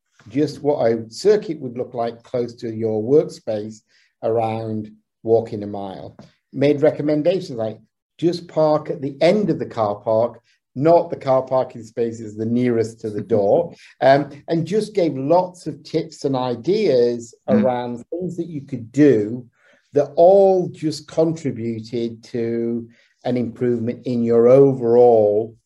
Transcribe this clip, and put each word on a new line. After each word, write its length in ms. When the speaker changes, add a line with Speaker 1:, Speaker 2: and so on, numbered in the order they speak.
Speaker 1:
just, 320
what 240
a 240
circuit 520
would 160
look 180
like 260
close 360
to 140
your 300
workspace 760
around 680
walking 400
a 40
mile. 480
Made 320
recommendations 760
like, 220
just 280
park 440
at 100
the 180
end 300
of 80
the 80
car 300
park, 460
not 360
the 40
car 140
parking 400
spaces 520
the 120
nearest 520
to 120
the 100
door, 520
Speaker 2:
<laughs> 140
Speaker 1:
um, 280
and 180
just 300
gave 200
lots 520
of 160
tips 420
and 100
ideas 1000
Speaker 2:
Mm. 140
Speaker 1:
around 480
things 280
that 100
you 140
could 300
do 560
that 240
all 540
just 380
contributed 1160
to 680
an 120
improvement 720
in 160
your 240
overall 1080